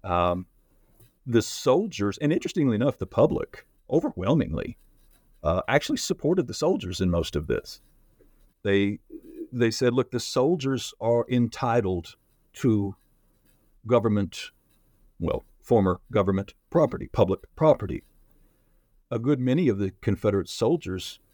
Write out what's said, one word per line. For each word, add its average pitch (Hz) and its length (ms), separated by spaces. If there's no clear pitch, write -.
Um, 87 420
the 117 160
soldiers, 135 760
and 151 160
interestingly 143 420
enough, 127 220
the - 80
public, - 600
overwhelmingly, 143 880
uh, 82 240
actually 147 300
supported 160 500
the 104 60
soldiers 147 480
in 92 80
most 82 260
of 73 120
this. - 340
They, 101 360
they 117 200
said, 123 220
"Look, 127 180
the 120 80
soldiers 135 800
are 117 300
entitled 117 840
to 101 420
government, 107 680
well, - 260
former 95 400
government 98 420
property, - 420
public 95 300
property." - 480
A 117 100
good 131 200
many 127 300
of 98 80
the 98 240
Confederate 98 480
soldiers 110 680